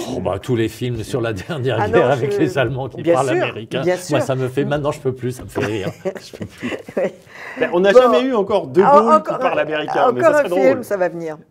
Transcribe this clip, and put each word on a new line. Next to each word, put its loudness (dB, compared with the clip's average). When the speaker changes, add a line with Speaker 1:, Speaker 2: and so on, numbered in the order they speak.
Speaker 1:
Oh, -6
bah, -2
tous -4
les 2
films -6
sur -4
la -2
dernière -4
Speaker 2:
Ah 0
Speaker 1:
guerre 4
Speaker 2:
non, 2
Speaker 1:
avec 0
Speaker 2:
je -2
Speaker 1:
les 0
Allemands -2
qui -12
Speaker 2:
bien 2
Speaker 1:
parlent 2
Speaker 2:
sûr, 0
Speaker 1:
américain. -6
Speaker 2:
bien 0
Speaker 1:
Moi, -10
Speaker 2:
sûr. -2
Speaker 1:
ça -2
me -2
fait, -2
maintenant, -2
je -14
peux -2
plus, -6
ça -14
me -14
fait -4
rire. -4
Speaker 2:
<laughs> -
Speaker 1:
Je -10
peux -12
plus. -10
Speaker 2:
Oui. 0
Speaker 3:
Bah, 0
on 2
n'a 6
Speaker 2:
Bon. 10
Speaker 3:
jamais 4
eu -2
encore 0
De 4
Speaker 2:
Ah, 6
Speaker 3:
Gaulle 4
Speaker 2:
encore 0
Speaker 3:
qui -6
parle 0
Speaker 2:
un, 2
Speaker 3:
américain, 0
mais -4
ça 6
Speaker 2:
encore 4
Speaker 3:
serait 2
Speaker 2:
un -6
Speaker 3:
drôle. 0
Speaker 2:
film, 2
ça -4
va 0
venir. -8